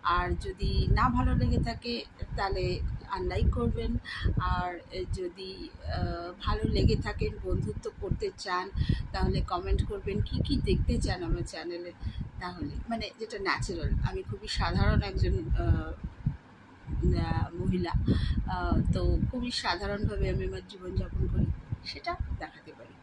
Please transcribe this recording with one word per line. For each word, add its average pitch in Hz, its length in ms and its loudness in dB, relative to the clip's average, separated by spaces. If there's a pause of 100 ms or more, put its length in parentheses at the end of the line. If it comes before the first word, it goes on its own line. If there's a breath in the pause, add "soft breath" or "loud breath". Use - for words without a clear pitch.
আর 180 260 2 (120)
যদি - 460 0
না 240 220 6
ভালো 254 260 2
লেগে 247 280 2
থাকে, - 420 -4 (320)
তাহলে 185 420 0 (300)
আনলাইক 185 400 2
করবেন। 233 480 0 (440 loud breath)
আর 180 380 0 (340)
যদি, 190 560 -8 (140)
আহ, 349 580 -4
ভালো 220 220 0
লেগে 208 320 6
থাকেন, - 380 -2 (100)
বন্ধুত্ব 415 480 -2 (100)
করতে 392 360 -2
চান, 370 320 -4 (420 loud breath)
তাহলে 185 300 0
comment 185 440 0
করবেন 202 360 -4
কী - 240 0
কী - 120 2
দেখতে - 400 2
চান - 260 0
আমার 175 240 0
চ্যানেলে। 175 440 -8 (480 loud breath)
তাহলে 180 300 -6 (200)
মানে 226 200 -4 (100)
যেটা 214 200 -8
natural, 165 500 -2 (200)
আমি 190 140 -4
খুবই 202 240 -8
সাধারণ 208 540 4
একজন, 196 320 4
আহ, 330 580 4 (1300)
আহ, 165 380 0
মহিলা, 180 360 2 (580 loud breath)
আহ, 175 440 2
তো - 240 4 (140)
খুবই 247 200 -2
সাধারণভাবে 202 800 0
আমি 185 180 0
আমার 185 220 -6
জীবনযাপন 180 580 -2
করি, - 180 2 (400)
সেটা 339 300 -6 (240)
দেখাতে - 380 -12
পারি। - 260 -18